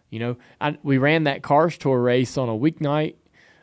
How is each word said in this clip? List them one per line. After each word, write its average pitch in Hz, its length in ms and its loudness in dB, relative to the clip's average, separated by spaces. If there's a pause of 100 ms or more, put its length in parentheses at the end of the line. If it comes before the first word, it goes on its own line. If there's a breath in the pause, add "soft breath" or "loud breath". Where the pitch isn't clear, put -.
(100)
You 113 80 -10
know, 120 180 -4 (240 soft breath)
I, 147 220 -2
we 139 160 2
ran 156 260 2
that 139 180 -2
Cars 156 360 2
Tour 131 220 0
race 123 360 0
on 127 120 -2
a 113 40 -2
weeknight. 151 640 -2 (480 soft breath)